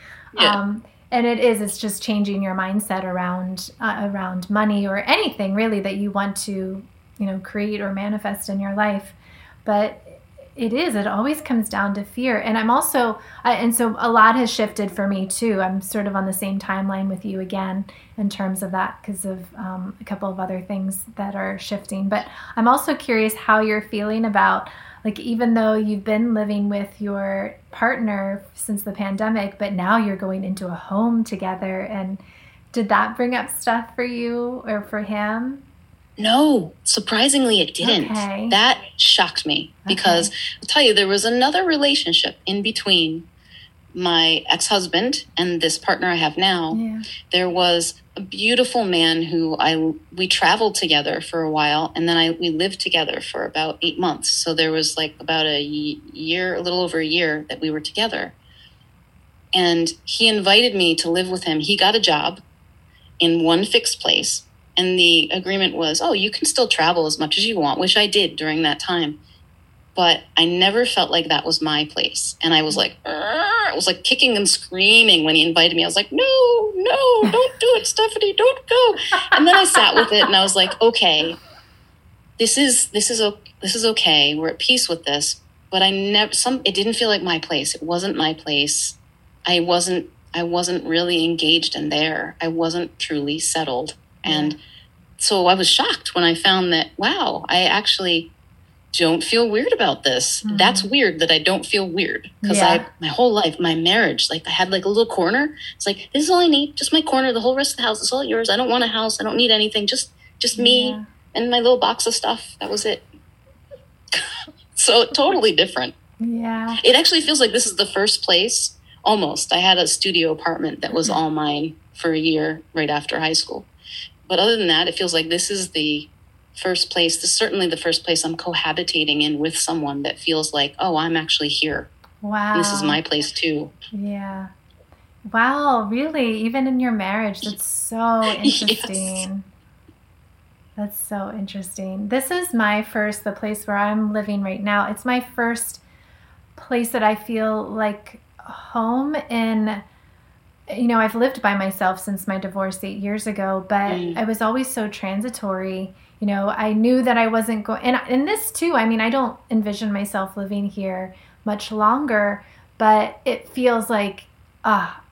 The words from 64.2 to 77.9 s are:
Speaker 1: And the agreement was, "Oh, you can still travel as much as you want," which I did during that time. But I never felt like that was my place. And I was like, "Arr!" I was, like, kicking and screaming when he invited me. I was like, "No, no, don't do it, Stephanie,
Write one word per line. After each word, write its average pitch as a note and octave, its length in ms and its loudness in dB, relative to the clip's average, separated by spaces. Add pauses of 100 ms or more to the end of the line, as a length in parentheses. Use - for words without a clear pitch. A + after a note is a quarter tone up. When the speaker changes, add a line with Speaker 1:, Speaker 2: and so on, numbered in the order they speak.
Speaker 1:
And F3+ 240 2
the E3 320 4
agreement F#3+ 440 -2
was, D#3+ 260 -2
"Oh, E4+ 120 0
you G3 160 0
can G#3+ 160 -6
still B3 220 2
travel E3 400 2
as D#3 100 -2
much D3+ 200 -2
as G#3+ 100 0
you A3 120 -2
want," C#3+ 200 0
which F#3 180 2
I G#3 80 4
did G3+ 300 0
during D#3 260 -2
that D3 180 0
time. D#3+ 400 -2 (760)
But E3+ 260 4 (160)
I E3 80 6
never F#3+ 400 2
felt G3 240 0
like E3+ 200 0
that D#3 160 2
was E3 180 0
my D3+ 220 0
place. - 580 -4
And E3 100 4
I D#3+ 80 6
was D#3 160 0
like, - 260 -2
"Arr!" G4+ 680 0
I - 20 -
was, - 140 -2
like, F#3 160 -2
kicking B3+ 340 2
and G3+ 100 2
screaming G3 760 4
when D#3 100 2
he D#3 140 4
invited E3+ 280 2
me. E3+ 80 0
I D#3 40 0
was D3+ 80 -2
like, G3+ 160 -2
"No, A#4+ 640 4
no, A#4+ 560 4
don't B4 280 2
do A#4+ 180 6
it, G#4+ 100 -2
Stephanie, G#4+ 500 0